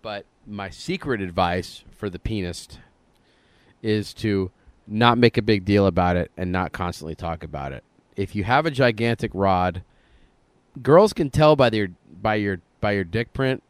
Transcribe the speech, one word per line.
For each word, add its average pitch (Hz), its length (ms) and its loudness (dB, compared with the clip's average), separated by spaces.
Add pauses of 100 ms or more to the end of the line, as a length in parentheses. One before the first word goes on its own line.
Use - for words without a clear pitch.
But 104 240 -10 (200)
my 101 240 -10
secret 131 520 -6
advice 90 680 -4
for - 200 -10
the 87 100 -12
penist 92 580 -8 (1040)
is 107 340 -2
to 98 360 -2 (360)
not 117 300 2
make 120 200 6
a 117 40 0
big 104 240 0
deal 101 220 4
about 90 280 2
it 87 220 -4
and 90 140 -6
not 92 200 -2
constantly 82 440 -8
talk 82 280 -10
about 69 300 -10
it. 62 100 -16 (320)
If 101 200 -6
you 101 80 -4
have 135 240 2
a 160 40 -2
gigantic 117 640 0
rod, 90 480 0 (1000)
girls 165 300 6
can 143 200 -4
tell 156 240 6
by 127 160 4
their, 104 160 -2 (340)
by 107 140 0
your, 101 260 -2 (180)
by 104 120 0
your 101 120 0
dick 101 300 -6
print 131 360 -2